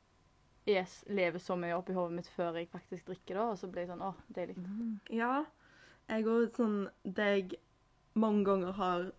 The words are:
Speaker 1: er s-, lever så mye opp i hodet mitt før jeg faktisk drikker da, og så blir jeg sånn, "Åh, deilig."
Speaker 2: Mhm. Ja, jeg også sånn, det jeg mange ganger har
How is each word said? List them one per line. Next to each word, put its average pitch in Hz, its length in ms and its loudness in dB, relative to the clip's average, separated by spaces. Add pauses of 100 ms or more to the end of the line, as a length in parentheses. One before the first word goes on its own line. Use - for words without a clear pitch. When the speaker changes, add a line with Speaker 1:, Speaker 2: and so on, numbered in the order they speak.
(680)
Speaker 1:
er 190 180 4
s-, - 220 -16
lever 180 320 2
så 180 180 -4
mye 170 180 -2
opp 185 140 -4
i 185 40 -4
hodet 175 220 0
mitt 175 120 -8
før 170 280 -4
jeg 170 140 -6
faktisk 180 360 -12
drikker 185 300 -10
da, 226 160 0
og 190 60 -4
så 190 100 -10
blir 180 200 -6
jeg - 20 -10
sånn, 170 120 -10
"Åh, 190 140 -4 (180)
deilig." 180 240 -6
Speaker 2:
Mhm. 208 420 -6 (100)
Ja, 247 360 0 (640)
jeg 220 160 0
også 226 300 4
sånn, 208 340 2 (140)
det 202 220 0
jeg 196 340 2 (560)
mange 208 300 4
ganger 190 280 4
har 180 460 0